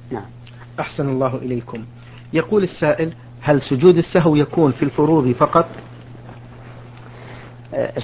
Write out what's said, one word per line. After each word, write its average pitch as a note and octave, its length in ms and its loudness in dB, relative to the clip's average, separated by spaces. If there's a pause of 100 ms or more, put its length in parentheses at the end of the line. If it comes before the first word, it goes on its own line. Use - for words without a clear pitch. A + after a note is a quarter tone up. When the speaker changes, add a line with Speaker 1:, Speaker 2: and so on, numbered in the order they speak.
(120)
Speaker 1:
نعم. G#2+ 140 -8 (540)
Speaker 2:
أحسن D3 300 -4
الله C3 260 -2
إليكم. A#2+ 500 -8 (480)
يقول G3 300 0
السائل: E3 500 0 (280)
هل D3 200 2
سجود D#3+ 360 4
السهو E3 380 2
يكون D3 360 2
في - 120 -2
الفروض D3 480 2
فقط؟ - 340 2 (2000)
Speaker 1:
آه، B2 200 -4 (100)